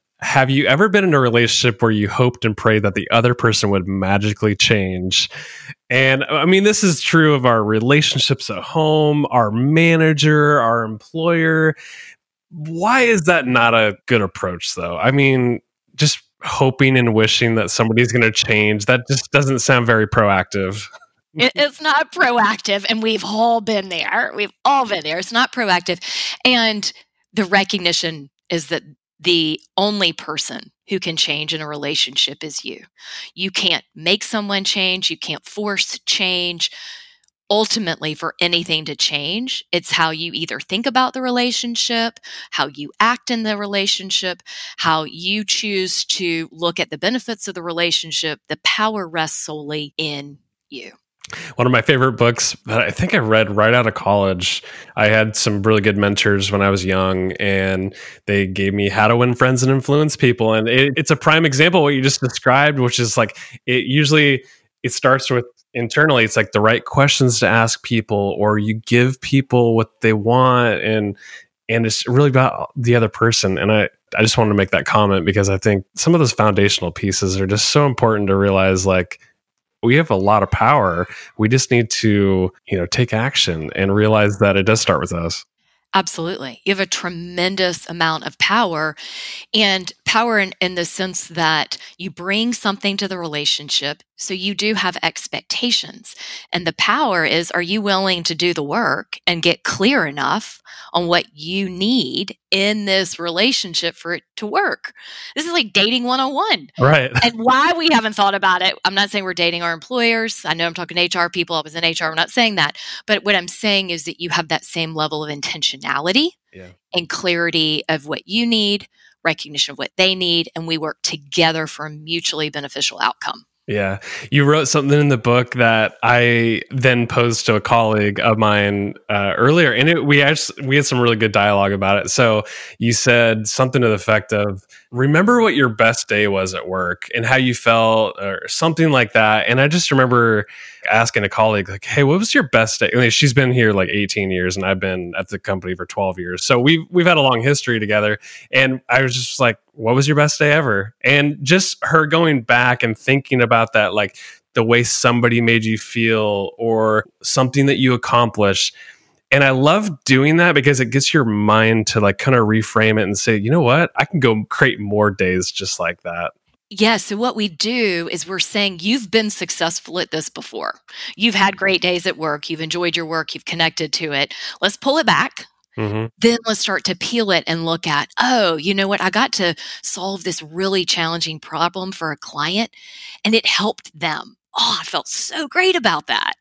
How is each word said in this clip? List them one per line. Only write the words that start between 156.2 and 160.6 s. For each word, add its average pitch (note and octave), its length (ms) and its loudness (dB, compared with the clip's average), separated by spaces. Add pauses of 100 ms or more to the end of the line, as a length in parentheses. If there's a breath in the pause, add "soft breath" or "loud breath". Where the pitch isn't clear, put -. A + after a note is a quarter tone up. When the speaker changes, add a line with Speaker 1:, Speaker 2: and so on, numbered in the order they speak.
Speaker 1:
or A2 460 0 (200)
something C3+ 420 2
that C#3 120 2
you B2+ 140 2
accomplished. A2 800 2 (600 loud breath)
And C#3+ 100 4
I C3+ 80 4
love D#3 540 2
doing C#3 320 4
that F3 180 4
because C3+ 240 4